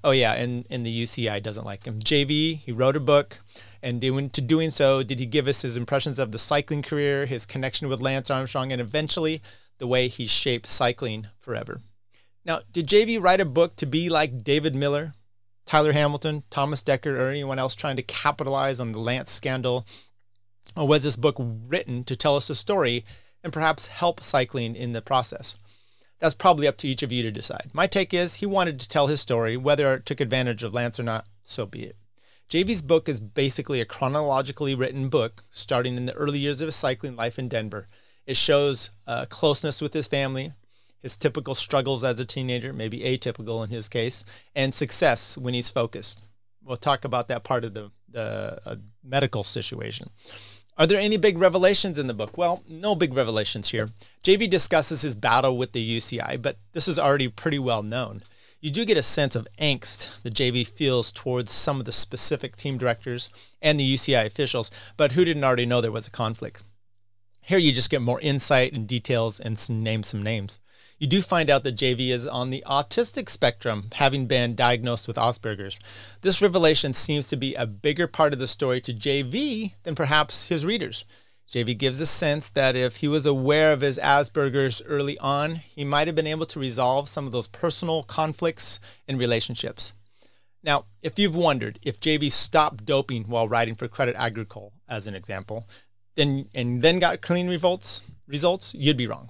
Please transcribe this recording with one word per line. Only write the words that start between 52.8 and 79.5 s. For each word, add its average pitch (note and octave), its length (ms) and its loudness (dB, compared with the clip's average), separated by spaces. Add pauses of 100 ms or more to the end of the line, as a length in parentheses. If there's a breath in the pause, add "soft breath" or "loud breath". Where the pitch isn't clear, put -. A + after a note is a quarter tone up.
big D#3 180 0
revelations A2 560 0
here. G#2+ 200 -2 (340 soft breath)
J G3 140 6
V A3 100 0
discusses E3 540 4
his C#3 140 0
battle B2 420 4
with B2 160 -4
the A#2+ 80 -2
U A2+ 180 -2
C - 220 -2
I, - 160 -6
but B2+ 200 -4 (140)
this - 160 0
is D#3+ 100 0
already C#3 300 4
pretty C#3+ 320 -4
well A#2 240 0
known. G#2+ 380 -6 (400 soft breath)
You D#3 80 -4
do G#3 160 -2
get G3 120 6
a C#3 40 4
sense C#3 340 2
of A2 120 -4 (100)
angst - 520 -2 (140)
that A#2 100 -6
J B2+ 180 2
V A#2+ 120 0
feels B2+ 480 0
towards B2 400 -4
some C#3 280 2
of A#2+ 60 -6
the A2+ 60 -6
specific - 640 0
team C3+ 220 -6
directors A#2+ 520 -2 (320 loud breath)
and D3+ 160 4
the C#3 80 2
U C3 120 4
C C3+ 180 4
I A2+ 80 6
officials, A#2+ 480 -2 (240 loud breath)
but C#3+ 180 4
who F3 120 6
didn't D3+ 180 0
already B2 220 4
know A#2+ 160 2
there A2+ 100 0
was A2+ 160 -6
a - 40 -14
conflict? - 520 -6 (800)
Here F#3+ 160 2
you D3+ 160 6
just B2 160 2
get C#3 120 2
more A#2+ 200 0
insight C3+ 500 4
and A2 160 -6
details A2+ 520 -2
and A2 200 -4
some, A2 240 0
name A2 200 -2
some G2+ 200 -4
names. G#2+ 380 -6 (360 soft breath)
You D3+ 100 -2
do F#3 140 4
find E3 280 0
out C#3 140 6
that C3+ 80 -2
J B2+ 220 0
V B2+ 180 0
is B2 160 -2
on B2+ 220 -4
the C3 180 -6
autistic F#3 640 -2
spectrum, A2 640 0
having C3+ 340 2
been A#2+ 260 2
diagnosed A#2+ 540 0
with A#2 80 -6
Asperger's. G#2+ 640 -2 (400 loud breath)
This F#3 220 2
revelation E3 500 4
seems D3 380 0
to C#3+ 80 -2
be C3 180 -4
a B2+ 100 -4
bigger A2 400 -2
part D3+ 280 2
of C3 60 -6
the B2+ 80 -4
story B2+ 340 0
to - 100 -8
J C#3 300 -2
V A3 640 -4